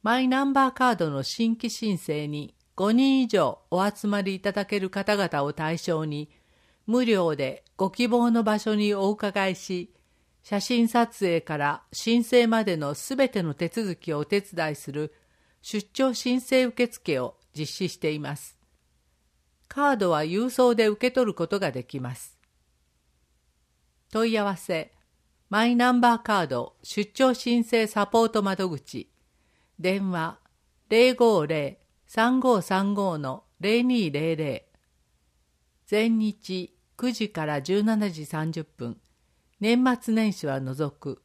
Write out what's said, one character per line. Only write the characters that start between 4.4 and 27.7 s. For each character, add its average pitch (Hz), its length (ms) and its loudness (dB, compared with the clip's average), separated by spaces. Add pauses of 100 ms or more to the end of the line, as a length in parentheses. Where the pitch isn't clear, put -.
た 202 120 -2
だ 202 140 -4
け 208 120 -4
る 190 100 -4
方 202 280 -2
々 165 260 0
を 147 100 -2
対 160 260 -4
象 160 260 -2
に、 151 260 -8 (560)
無 247 180 2
料 185 300 2
で 139 300 -6 (120)
ご 190 140 0
希 240 160 0
望 240 240 2
の 226 140 2
場 214 160 0
所 214 160 -2
に 208 180 0
お 196 160 0
伺 202 380 -2
い 185 80 -2
し、 - 360 -8 (520)
写 202 160 -4
真 233 260 2
撮 233 380 0
影 170 160 2
か 156 160 -6
ら 143 260 -2 (100)
申 233 300 2
請 240 240 4
ま 226 160 2
で 190 140 0
の 143 180 -4
す - 220 -8
べ 262 120 2
て 202 140 -2
の 151 120 -4
手 170 140 -4
続 196 280 -4
き - 160 -8
を 147 60 -2
お 151 60 -4
手 202 180 0
伝 165 300 -6
い - 40 -6
す - 160 -14
る 147 200 -6 (480)
出 - 300 -6
張 262 240 0
申 247 240 -2
請 254 280 2
受 240 200 0
付 147 320 -4
を 123 180 -6 (220)
実 151 80 -6
施 185 220 -6
し - 80 -8
て 156 160 -4
い 151 80 -8
ま 143 160 -8
す。 - 220 -20 (1080)
カ 285 260 0
ー 247 40 2
ド 190 140 2
は 151 120 2
郵 202 280 -2
送 240 240 4
で 220 120 4
受 214 140 0
け 247 100 0
取 247 160 2
る 190 80 -2
こ 165 120 -2
と 202 120 -2
が 165 140 -2
で 123 100 -8
き - 160 -12
ま 123 160 -8
す。 - 240 -20 (1700)
問 220 200 0
い 220 60 0
合 202 60 0
わ 196 120 -2
せ、 160 360 -6 (560)
マ 220 180 2
イ 240 80 4
ナ 247 160 4
ン 247 100 4
バ 240 180 6
ー 226 40 -8
カ 202 200 0
ー 151 40 -2
ド 123 360 -6
出 - 280 -4
張 262 240 4
申 240 300 0
請 226 220 2